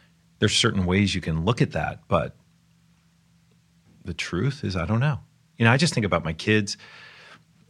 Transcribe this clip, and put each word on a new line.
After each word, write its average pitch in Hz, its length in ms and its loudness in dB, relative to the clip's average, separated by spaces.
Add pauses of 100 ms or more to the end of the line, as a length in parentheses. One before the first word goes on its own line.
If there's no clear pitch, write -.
(380)
There's 107 160 2
certain 98 300 2
ways 92 300 2
you 90 60 -4
can 80 240 -4
look 113 180 0
at - 100 -2
that, 73 360 -6
but 78 280 -2 (1700)
the 85 100 -10
truth 110 500 -4
is, 95 120 -4
I 82 100 -2
don't 110 140 0
know. 143 200 -2 (380)
You 117 80 2
know, 113 60 6
I 131 40 4
just 165 180 2
think 107 120 0
about 85 180 0
my 80 80 -2
kids. 104 440 0 (920)